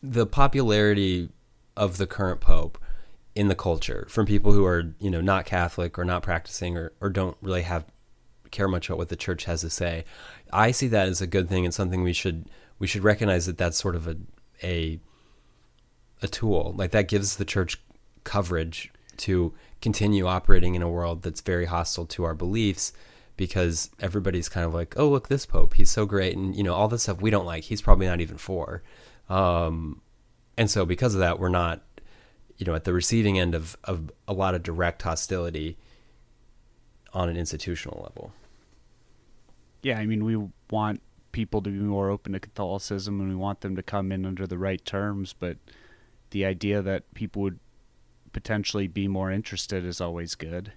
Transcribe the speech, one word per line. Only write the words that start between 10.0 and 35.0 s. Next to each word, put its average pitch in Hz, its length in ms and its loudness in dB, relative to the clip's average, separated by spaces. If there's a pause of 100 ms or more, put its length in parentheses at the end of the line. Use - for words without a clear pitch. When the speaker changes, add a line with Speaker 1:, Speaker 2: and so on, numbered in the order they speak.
Speaker 1:
I 110 200 2
see 127 160 -2
that 104 200 2
as 92 140 -2
a 92 60 -4
good 90 200 0
thing 92 160 0
and 87 100 -2
something 90 300 -2
we 90 100 0
should, 82 360 -6 (300)
we 98 80 -4
should 98 160 -6
recognize 98 420 2
that 92 120 -6
that's 87 200 -2
sort 92 180 -4
of 82 120 -8
a, 80 100 -8 (460)
a, 82 360 -4 (1200)
a 104 60 -6
tool. 98 480 -2
Like, 92 160 -4
that 104 160 0
gives 98 280 -2
the 98 100 -6
church - 340 -4 (440)
coverage 85 680 -6 (260)
to 87 360 -2 (280)
continue 104 440 0
operating 90 500 8
in 87 60 -2
a 85 80 -2
world 85 320 -6
that's 85 200 -8
very 87 240 -2
hostile 85 400 -6
to - 180 -8
our 82 100 -4
beliefs, 95 600 -2 (420)
because 87 640 -4
everybody's 90 500 -4
kind 85 160 -4
of 82 80 -4
like, 85 240 -6
"Oh, 151 120 2
look, 143 180 0
this 139 180 -4
pope, - 300 10
he's - 140 12
so 107 160 2
great, 95 300 0
and, 95 200 -4
you 101 80 -2
know, 90 100 0
all 101 140 2
this 117 160 -2
stuff 92 180 -4
we 107 80 2
don't 101 160 2
like, 82 200 -8
he's 107 160 -8
probably - 260 8
not 87 140 0
even 82 160 -6
for." 87 460 -8 (460)
Um, 85 720 0 (560)
and 113 120 2
so 98 160 0
because 98 280 0
of 98 60 -2
that, 87 200 0
we're 92 100 -2
not, 87 320 -2 (760)
you 95 80 -8
know, 87 80 -2
at 80 100 -4
the 92 100 -2
receiving 101 460 2
end 87 140 0
of, 80 300 -8
of 80 280 -8 (160)
a 104 60 -6
lot 95 220 -2
of 85 80 -6
direct 85 380 -4